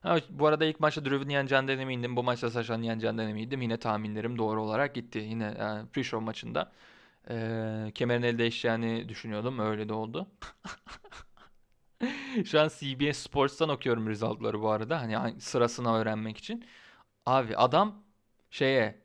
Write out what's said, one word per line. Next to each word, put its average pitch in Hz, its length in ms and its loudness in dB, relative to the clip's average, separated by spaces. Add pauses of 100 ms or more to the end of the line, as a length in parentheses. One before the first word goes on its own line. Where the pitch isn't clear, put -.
Ha, 175 160 2 (140)
bu 143 160 2
arada 151 180 6
ilk 156 160 0
maçta 151 240 2
Drew'un 139 240 0
yeneceğinden 135 500 2
emindim. 123 380 -2
Bu 123 60 2
maçta 123 280 0
Sasha'nın 113 320 -2
yeneceğinden 113 460 -2
emindim. 113 340 -4
Yine 113 140 0
tahminlerim 107 600 -2
doğru 110 240 0
olarak 123 320 0
gitti. 120 240 -8
Yine, 110 260 -4
e, 107 200 -4 (280)
pre-show 120 320 -2
maçında, 113 480 -4 (580)
e, 120 40 -4 (600)
kemerin 120 280 2
el 120 160 2
değişeceğini 113 680 0
düşünüyordum. 113 500 -6
Öyle 107 300 -2
de 110 40 -4
oldu. 113 340 -6 (1160)
<laughs> 269 1000 -6
Şu 151 160 4
an 156 180 4
C 135 220 -4
B 147 120 2
S - 100 -6
Sports'tan 143 460 2
okuyorum 117 400 2
result'ları 110 540 -2
bu 110 80 2
arada. 113 300 0
Hani 110 160 -2
hangi-, 117 240 -2
sırasına 120 560 2
öğrenmek 110 420 -2
için. 233 260 -8 (640)
Abi 123 300 2
adam 160 460 4 (480)
şeye 131 540 2